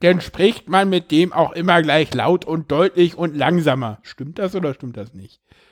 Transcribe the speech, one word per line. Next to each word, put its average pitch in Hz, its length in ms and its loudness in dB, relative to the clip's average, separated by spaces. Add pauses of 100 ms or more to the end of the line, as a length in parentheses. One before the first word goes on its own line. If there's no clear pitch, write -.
dann 175 200 4
spricht - 480 -2
man 190 200 2
mit 180 220 -2
dem 165 220 2
auch 160 200 0
immer 170 300 2
gleich 151 320 2
laut 139 300 0
und 160 280 -6
deutlich 175 440 2
und 165 200 -4
langsamer. 135 680 0
Stimmt - 360 -16
das 196 160 -4
oder 165 200 -4
stimmt 120 220 -14
das 104 180 -14
nicht? 95 260 -20 (320)